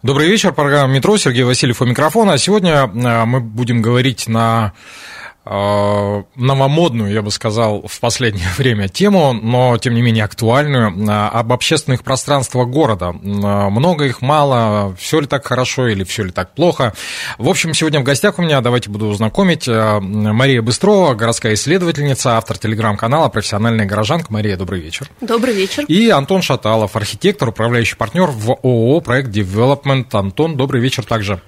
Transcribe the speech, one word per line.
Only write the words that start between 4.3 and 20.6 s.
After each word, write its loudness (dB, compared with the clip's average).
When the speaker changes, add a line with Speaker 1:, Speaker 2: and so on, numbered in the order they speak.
Speaker 1:
э, 0
новомодную, 0
я -2
бы -4
сказал, -2
в -14
последнее -2
<laughs> -6
время 0
тему, 2
но, 2
тем -2
не 2
менее, 2
актуальную, 2
э, 0
об -2
общественных 0
пространствах -2
города. 0
М, -4
э, 0
много 0
их, -4
мало, 2
все 0
ли 0
так -4
хорошо -2
или -2
все -6
ли -8
так -6
плохо. 0
В 0
общем, -2
сегодня 0
в -4
гостях 0
у 0
меня, 2
давайте 0
буду -2
знакомить, 0
э, 2
Мария 0